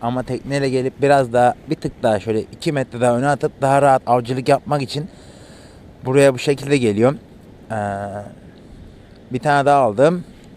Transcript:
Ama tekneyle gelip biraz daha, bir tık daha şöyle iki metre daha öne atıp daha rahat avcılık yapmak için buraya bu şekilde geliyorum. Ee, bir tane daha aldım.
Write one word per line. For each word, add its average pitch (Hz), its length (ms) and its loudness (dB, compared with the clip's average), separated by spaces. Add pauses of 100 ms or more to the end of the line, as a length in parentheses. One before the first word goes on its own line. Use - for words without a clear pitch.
Ama 123 220 -4
tekneyle 135 460 -4
gelip 127 320 -4
biraz 139 320 2
daha, 123 220 4 (140)
bir 156 60 -2
tık - 280 -10
daha 110 160 2
şöyle 107 220 -4
iki - 300 -8
metre 127 300 -4
daha 120 160 2
öne 131 100 -2
atıp 147 340 -2
daha 139 200 2
rahat 135 240 4
avcılık 123 440 -2
yapmak 143 320 0
için 143 280 -8 (960)
buraya 139 280 4
bu 127 60 -6
şekilde 139 380 -2
geliyorum. 117 420 2 (520)
Ee, 110 40 -6 (1600)
bir 127 80 -6
tane 143 260 0
daha 143 140 4
aldım. 139 440 2 (340)